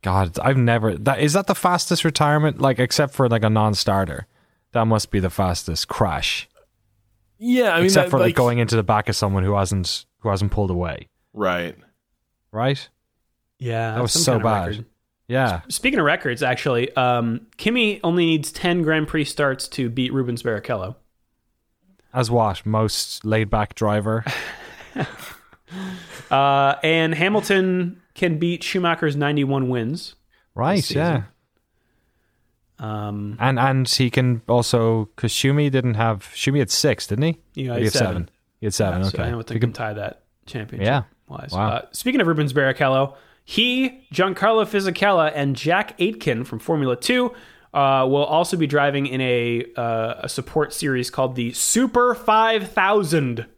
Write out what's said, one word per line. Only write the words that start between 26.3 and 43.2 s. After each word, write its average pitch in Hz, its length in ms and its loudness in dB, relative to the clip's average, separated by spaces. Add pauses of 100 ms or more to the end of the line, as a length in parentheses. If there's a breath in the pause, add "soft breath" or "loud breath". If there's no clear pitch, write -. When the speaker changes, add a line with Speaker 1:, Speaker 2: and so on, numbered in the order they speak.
Speaker 3:
Uh, 139 520 4
and 160 320 2
Hamilton 185 840 0 (140)
can 170 240 0
beat 170 240 -2
Schumacher's 170 540 0
ninety-one 139 520 0
wins 123 460 -4 (400)
Speaker 1:
Right, 151 220 0
Speaker 3:
this 165 100 0
season. 147 380 0 (1600)
Speaker 1:
yeah. 107 280 -8
Speaker 3:
Um, 104 320 -8
Speaker 1:
And, 123 180 2
and 131 300 2
he 127 220 2
can 127 380 2
also, 113 680 2
'cause 113 160 -2
Schumi 143 380 2
didn't 123 240 2
have, 110 300 0 (100)
Schumi 139 240 0
had 131 120 2
six, - 360 0
didn't 113 180 -2
he? 165 140 -2 (160)
Speaker 3:
Yeah, 131 180 -6
Speaker 1:
Or - 20 -6
Speaker 3:
he 120 60 -2
Speaker 1:
he 113 40 2
Speaker 3:
had 107 80 2
Speaker 1:
had - 0 -
Speaker 3:
seven. 110 220 0
Speaker 1:
seven. 85 160 -6 (300)
He 110 60 -4
had 101 80 -2
seven, 92 280 0
Speaker 3:
Yeah, 95 60 0
so 98 100 -4
Speaker 1:
okay. 117 120 -2
Speaker 3:
Hamilton 117 260 -6
Speaker 1:
He 110 40 2
Speaker 3:
can 117 100 2
Speaker 1:
could 107 60 -14
Speaker 3:
tie 110 180 -6
that 104 280 -10 (240)
championship 107 400 -6
Speaker 1:
Yeah. 127 160 2 (260)
Speaker 3:
wise. - 240 -14
Speaker 1:
Wow. 101 160 -2
Speaker 3:
Uh, 113 140 -2 (100)
speaking 254 280 0
of 185 60 2
Rubens 151 260 0
Barrichello, 135 640 2 (300 loud breath)